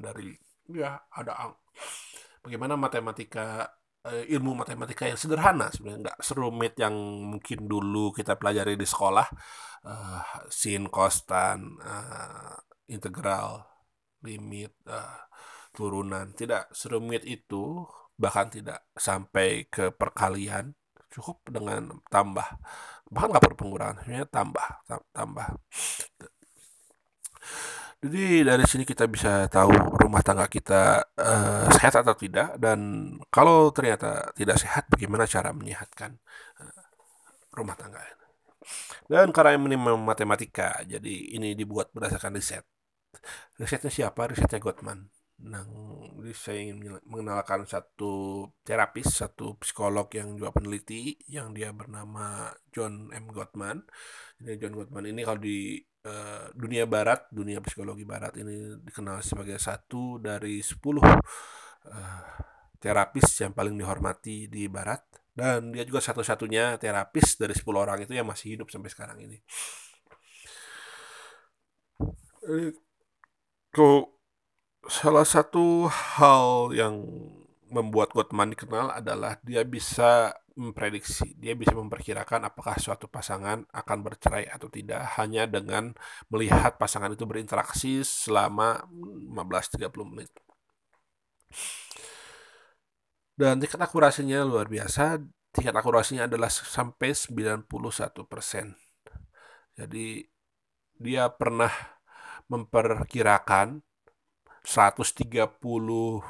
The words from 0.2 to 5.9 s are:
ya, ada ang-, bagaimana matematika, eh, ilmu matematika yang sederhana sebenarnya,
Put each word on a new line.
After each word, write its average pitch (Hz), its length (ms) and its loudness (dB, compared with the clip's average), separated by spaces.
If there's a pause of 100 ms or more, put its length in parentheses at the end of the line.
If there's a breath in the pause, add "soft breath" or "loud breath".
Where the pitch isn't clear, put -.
ya, 143 400 -8
ada 120 240 -10
ang-, - 220 -12 (840 loud breath)
bagaimana 123 320 -6
matematika, 113 960 -6 (400)
eh, - 240 -6
ilmu 131 240 -2
matematika 127 480 -8
yang 120 140 -4
sederhana 156 500 2
sebenarnya, 107 400 -10